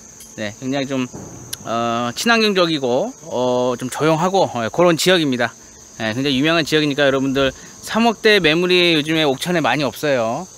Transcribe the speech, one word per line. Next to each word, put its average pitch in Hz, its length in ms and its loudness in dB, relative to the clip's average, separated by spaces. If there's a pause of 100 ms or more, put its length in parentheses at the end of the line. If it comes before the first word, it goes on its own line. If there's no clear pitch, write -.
(340)
네, 107 240 -8
굉장히 135 300 -4
좀, 131 180 -4 (560)
어, 117 540 -4
친환경적이고, 185 960 0 (140)
어, 123 520 0
좀 127 120 -8
조용하고, 160 640 2
어, 117 180 -4
그런 175 260 4
지역입니다. 143 580 0 (460)
네, 110 140 -2
굉장히 135 220 -2
유명한 160 280 2
지역이니까 147 420 2
여러분들 135 460 2 (280)
삼억 226 420 0
대 208 180 6
매물이 175 540 4
요즘에 156 280 0
옥천에 156 380 0
많이 139 240 2
없어요. 131 720 -2